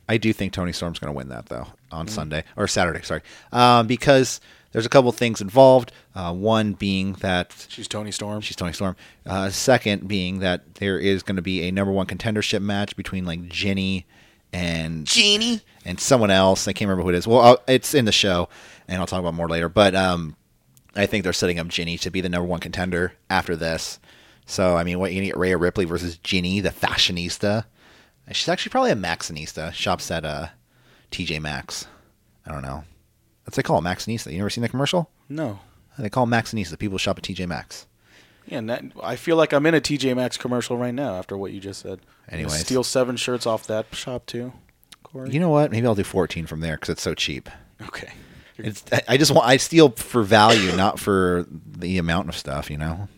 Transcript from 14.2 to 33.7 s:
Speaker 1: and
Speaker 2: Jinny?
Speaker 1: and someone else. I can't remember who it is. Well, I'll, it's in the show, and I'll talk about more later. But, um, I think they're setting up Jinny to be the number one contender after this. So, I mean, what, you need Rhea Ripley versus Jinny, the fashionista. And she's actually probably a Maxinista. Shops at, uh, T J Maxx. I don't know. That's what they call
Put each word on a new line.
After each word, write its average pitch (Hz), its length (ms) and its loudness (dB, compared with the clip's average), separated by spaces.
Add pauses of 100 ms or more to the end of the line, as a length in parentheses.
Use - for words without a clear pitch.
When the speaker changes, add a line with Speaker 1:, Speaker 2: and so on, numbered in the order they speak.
Speaker 1:
and 82 540 -4
Speaker 2:
Jinny? 220 540 0 (240)
Speaker 1:
and 90 160 -6
someone 113 320 4
else. 95 340 4
I 101 60 -2
can't 104 160 -2
remember 92 160 0
who 90 60 0
it 87 40 2
is. 90 140 0
Well, 120 120 8
I'll, 120 280 10
it's 131 260 2
in 135 100 4
the 104 80 2
show, 87 360 2 (400)
and 92 120 -4
I'll 87 60 -2
talk 92 140 -4
about 87 140 -2
more 85 140 -4
later. 85 200 0
But, 98 260 6
um, 90 400 0 (640)
I 101 100 2
think 101 160 0
they're 90 100 0
setting 87 280 0
up 85 80 -6
Jinny 85 300 -4
to 92 120 -6
be 92 100 -4
the 90 80 -2
number 87 180 -2
one 87 140 -4
contender 90 520 -4 (180)
after 92 260 0
this. 82 420 -6 (460)
So, 90 320 0
I 85 60 0
mean, 87 160 -2
what, 92 140 -2
you 95 80 -4
need 98 160 -4
Rhea 90 200 2
Ripley 87 280 0
versus 85 340 -6
Jinny, 92 420 0
the 92 100 0
fashionista. 92 920 -2 (640)
And - 100 -16
she's - 120 -2
actually 185 220 -2
probably 254 200 2
a 151 60 2
Maxinista. 82 760 -6
Shops - 380 -4
at, 82 140 -4
uh, 76 240 -6 (640)
T 92 120 -6
J 78 140 -4
Maxx. 76 480 -8 (580)
I - 60 -14
don't 73 120 -8
know. 67 200 -10 (640)
That's - 100 -8
what - 60 -4
they - 0 -
call 147 160 0